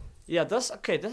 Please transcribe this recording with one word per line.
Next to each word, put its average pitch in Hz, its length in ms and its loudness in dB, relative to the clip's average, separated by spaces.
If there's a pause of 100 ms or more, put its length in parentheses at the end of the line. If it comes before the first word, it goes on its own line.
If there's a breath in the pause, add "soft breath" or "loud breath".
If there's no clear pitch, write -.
(260)
Ja, 160 180 4
das, 240 280 0
okay, 170 260 0
das, 208 140 -4